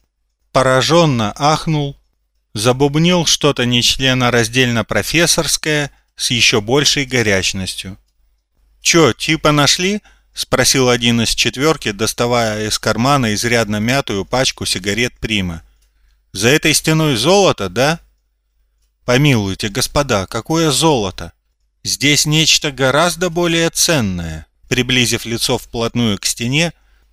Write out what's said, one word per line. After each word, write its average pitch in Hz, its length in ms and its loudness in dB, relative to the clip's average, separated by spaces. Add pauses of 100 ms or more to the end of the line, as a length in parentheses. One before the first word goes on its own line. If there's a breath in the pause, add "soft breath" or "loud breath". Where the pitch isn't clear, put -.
(520)
поражённо 131 840 2
ахнул, 147 640 -2 (540)
забубнил 143 720 2
что-то 135 400 0
нечленораздельно 123 1160 2
профессорское 147 1080 -2 (240)
с - 160 -4
ещё 117 300 2
большей 135 440 0
горячностью. 98 920 -2 (840)
«Чё, 160 320 4
типа 156 380 0
нашли?» — 180 500 0 (320 soft breath)
спросил 127 560 0
один 120 320 2
из 110 140 -2
четвёрки, 127 560 -2
доставая 110 760 -2
из 107 120 -4
кармана 117 540 0
изрядно 110 440 0
мятую 113 480 -2
пачку 127 400 -2
сигарет 104 540 -4
Прима. 95 440 -4 (680)
«За 110 180 0
этой 151 240 2
стеной 156 420 0
золото, 139 540 2
да?» 131 300 -2 (1080)
«Помилуйте, 123 640 0
господа, 123 580 -2
какое 160 440 -2
золото? 127 600 -2 (500)
Здесь 139 420 0
нечто 151 460 0
гораздо 156 580 0
более 165 400 0
ценное», 90 760 -2 (220)
приблизив 123 580 -2
лицо 113 320 -2
вплотную 117 600 -4
к - 60 -8
стене, 147 480 -2 (400)